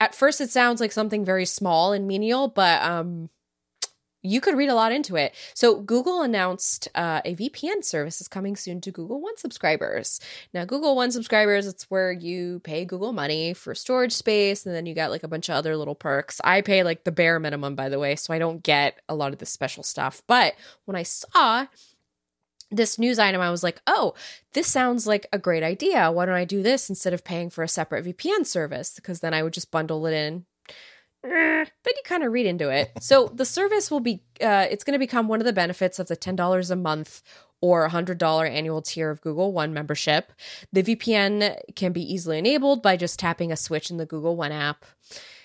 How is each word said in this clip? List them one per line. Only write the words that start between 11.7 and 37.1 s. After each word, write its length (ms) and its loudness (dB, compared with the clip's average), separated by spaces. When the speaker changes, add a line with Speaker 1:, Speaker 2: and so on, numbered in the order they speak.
Speaker 1:
where 200 2
you 540 -6
pay 200 -6
Google 280 -6
money 420 -2
for 200 -12
storage 380 -2
space, 520 0
and 100 -6
then 120 -6
you 80 -8
get, 160 -2
like, 120 -4
a 60 -10
bunch 200 -6
of 60 -2
other 220 0
little 180 -6
perks. 480 -2
I 200 4
pay, 200 4
like, 220 0
the 80 0
bare 260 4
minimum, 380 -4
by 140 -4
the 80 0
way, 180 0
so 160 -6
I 60 -2
don't 240 -2
get 460 2
a 60 -4
lot 180 -2
of 60 -12
the 80 -12
special 360 -6
stuff. 440 -6
But 280 4
when 100 -6
I 60 -4
saw 640 2
this 280 0
news 200 2
item, 220 4
I 100 2
was 120 -2
like, 240 -2
"Oh, 280 2
this 120 2
sounds 400 2
like 260 2
a 60 -2
great 240 0
idea. 480 2
Why 140 2
don't 100 0
I 120 0
do 160 -2
this 260 2
instead 240 -2
of 100 -4
paying 280 -6
for 120 -6
a 60 -2
separate 360 -4
V 100 -6
P 180 -6
N 120 0
service?" 520 -4
Because 240 -10
then 140 -2
I 80 0
would 100 -2
just 180 -10
bundle 360 -2
it 80 0
in. 320 -4
Eh, 400 2
then 320 -4
you 80 -10
kinda 240 -2
read 180 2
into 240 0
it. 260 0
Speaker 2:
<laughs> 40 -10
Speaker 1:
So 340 6
the 100 -2
service 460 0
will 100 0
be, 220 -2
uh, 300 4
it's 140 -4
gonna 140 0
become 300 0
one 120 0
of 60 0
the 60 2
benefits 460 0
of 100 -6
the 80 -2
ten 200 -6
dollars 340 0
a 60 0
month 460 -4